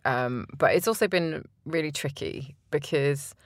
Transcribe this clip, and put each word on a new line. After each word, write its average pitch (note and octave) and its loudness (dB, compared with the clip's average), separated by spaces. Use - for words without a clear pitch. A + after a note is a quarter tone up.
Um, B2 -2
but E3 6
it's - 2
also A3 2
been E3+ 0
really D#3 0
tricky - -6
because C#3+ 0